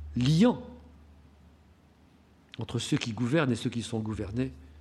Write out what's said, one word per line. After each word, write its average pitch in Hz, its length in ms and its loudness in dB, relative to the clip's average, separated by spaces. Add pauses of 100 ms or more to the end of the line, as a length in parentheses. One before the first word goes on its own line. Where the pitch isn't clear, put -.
(160)
liant 160 440 6 (2000)
entre 120 200 -2
ceux 143 180 0
qui 120 160 -2
gouvernent 123 400 2
et 117 40 0
ceux 117 140 -4
qui 113 120 -4
sont 110 180 -4
gouvernés 110 520 -4 (280)